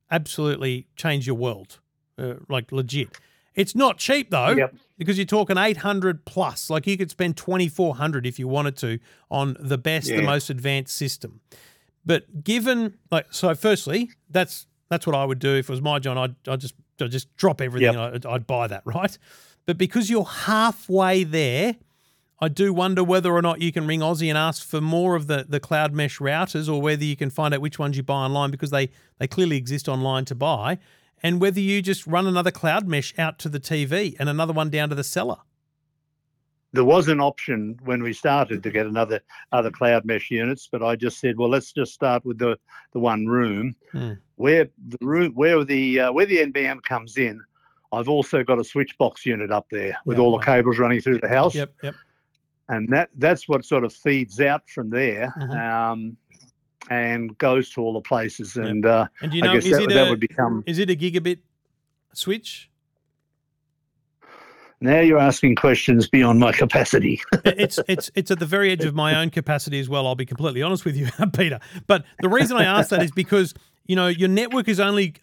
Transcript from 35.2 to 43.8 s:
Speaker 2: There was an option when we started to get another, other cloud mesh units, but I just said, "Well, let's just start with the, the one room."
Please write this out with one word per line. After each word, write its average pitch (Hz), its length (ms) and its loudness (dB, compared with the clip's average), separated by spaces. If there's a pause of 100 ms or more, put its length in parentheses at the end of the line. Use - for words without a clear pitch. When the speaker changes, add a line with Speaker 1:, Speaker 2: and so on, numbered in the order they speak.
Speaker 2:
There 127 100 4
was 156 240 6
an 151 140 2
option 117 640 -4
when 123 180 -2
we 117 80 -4
started 131 520 0
to 110 60 -4
get 107 160 0
another, 110 360 -2 (320)
other 113 180 2
cloud 120 320 2
mesh 110 260 -4
units, 123 400 -4
but 117 140 -6
I 117 140 0
just 113 240 -4
said, 120 160 -2
"Well, 120 120 2
let's 131 220 -2
just 143 220 -6
start 123 320 -2
with 120 120 -8
the, 117 200 -2 (340)
the 123 80 -6
one 110 280 0
room." 117 480 -2 (180)